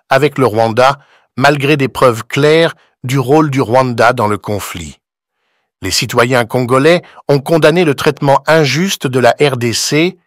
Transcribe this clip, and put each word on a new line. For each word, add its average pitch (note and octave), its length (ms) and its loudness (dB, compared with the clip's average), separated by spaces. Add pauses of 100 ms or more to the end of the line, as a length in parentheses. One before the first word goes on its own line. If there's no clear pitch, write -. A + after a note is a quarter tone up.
avec C#3 280 0
le C3 80 2
Rwanda, A2+ 540 0 (380)
malgré C#3+ 400 0
des C3+ 100 -2
preuves A2+ 380 0
claires D3+ 500 0 (280)
du B2+ 140 -4
rôle C#3+ 320 2
du C3+ 120 -2
Rwanda A#2+ 520 2
dans A2+ 140 -2
le G#2 100 -2
conflit. F2 640 -10 (840)
Les F#2+ 80 -8
citoyens A#2+ 560 0
congolais C3 560 0 (260)
ont C#3+ 120 2
condamné D#3+ 440 2
le C#3 120 0
traitement C#3+ 500 0
injuste D#3 600 0
de B2+ 120 -2
la A#2 220 2
R C3+ 160 0
D A#2 160 -4
C E3 540 -2